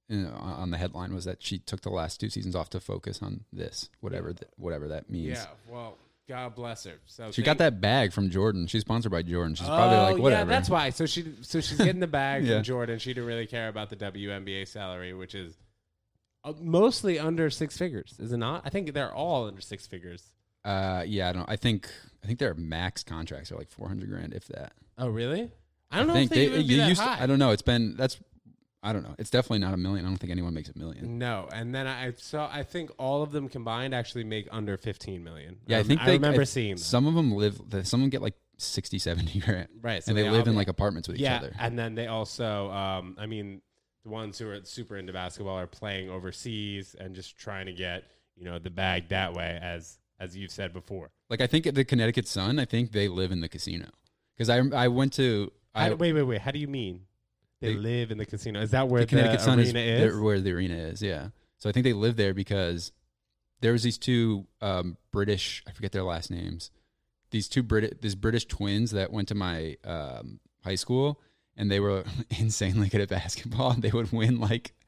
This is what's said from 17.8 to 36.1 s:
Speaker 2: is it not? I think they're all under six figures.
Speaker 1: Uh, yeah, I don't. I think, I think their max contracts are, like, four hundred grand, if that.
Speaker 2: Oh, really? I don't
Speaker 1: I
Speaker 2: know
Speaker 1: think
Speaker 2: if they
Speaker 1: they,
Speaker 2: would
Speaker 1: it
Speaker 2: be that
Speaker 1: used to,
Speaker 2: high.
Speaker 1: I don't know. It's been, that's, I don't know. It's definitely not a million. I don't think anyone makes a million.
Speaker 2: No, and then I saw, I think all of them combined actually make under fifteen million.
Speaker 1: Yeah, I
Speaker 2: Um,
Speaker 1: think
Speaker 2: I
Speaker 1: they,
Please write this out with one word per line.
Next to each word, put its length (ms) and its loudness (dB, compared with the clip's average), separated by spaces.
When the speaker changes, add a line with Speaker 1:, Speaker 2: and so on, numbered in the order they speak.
Speaker 2:
is 120 -6
it 40 -2
not? 280 -2
I 60 -8
think 240 -4
they're 180 -2
all 360 -2
under 120 -14
six 280 -14
figures. 340 -14
Speaker 1:
Uh, 400 0
yeah, 260 0
I 20 -2
don't. 180 -4
I 60 -2
think, 320 0
I 60 -10
think 100 -2
their 160 0
max 480 -4
contracts 480 -10
are, 60 -12
like, 140 -14
four 180 -14
hundred 220 -8
grand, 220 -10
if 160 -10
that. 240 -14
Speaker 2:
Oh, 100 -4
really? 420 -4
I 60 -2
don't 80 4
Speaker 1:
I 20 4
Speaker 2:
know 80 4
Speaker 1:
think 160 6
Speaker 2:
if 60 4
they 100 8
Speaker 1:
they, 60 4
Speaker 2:
would 80 2
Speaker 1:
it 80 2
Speaker 2:
be 80 6
that 140 6
Speaker 1:
used 100 4
to, 80 2
Speaker 2:
high. 160 -2
Speaker 1:
I 20 4
don't 140 6
know. 100 6
It's 120 4
been, 340 2
that's, 220 0
I 120 -2
don't 80 -2
know. 160 -12
It's 100 -6
definitely 300 2
not 160 2
a 20 0
million. 300 0
I 20 -2
don't 80 0
think 140 -6
anyone 240 -2
makes 160 -8
a 80 -14
million. 400 -8
Speaker 2:
No, 340 -4
and 220 -6
then 120 -4
I 300 -6
saw, 340 -6
I 120 -6
think 360 -8
all 240 0
of 80 -4
them 200 -4
combined 440 -4
actually 300 -4
make 260 -6
under 280 -4
fifteen 440 -8
million. 440 -14
Speaker 1:
Yeah, 100 2
I 40 6
Speaker 2:
Um, 60 2
Speaker 1:
think 140 4
Speaker 2:
I 60 2
Speaker 1:
they, 60 8